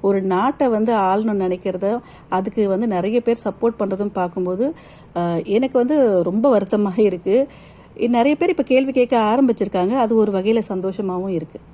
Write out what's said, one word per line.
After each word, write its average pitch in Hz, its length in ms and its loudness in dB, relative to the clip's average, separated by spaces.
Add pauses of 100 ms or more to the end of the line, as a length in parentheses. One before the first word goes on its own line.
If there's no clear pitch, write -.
ஒரு 196 200 0
நாட்டை 214 460 0
வந்து 220 260 0
ஆளணும்னு 202 540 0
நினைக்கிறத, 190 520 -4 (300)
அதுக்கு 202 380 -2
வந்து 196 200 0
நிறைய 208 340 0
பேர் 233 220 -2
சப்போர்ட் 226 360 -4
பண்றதும் 196 340 -4
பார்க்கும்போது, 185 600 -4 (420)
ஆ, 170 200 -2
எனக்கு 247 420 -2
வந்து 240 460 2
ரொம்ப 220 360 2
வருத்தமா 202 400 -2
இருக்கு. 202 480 2 (480)
நிறைய 240 400 2
பேர் 349 140 0
இப்ப 302 140 0
கேள்வி 262 280 2
கேட்க 247 260 2
ஆரம்பிச்சிருக்காங்க, 214 720 0
அது 233 260 0
ஒரு 214 160 2
வகையில 208 380 0
சந்தோஷமாவும் 190 600 -6
இருக்கு. 160 300 -6 (140)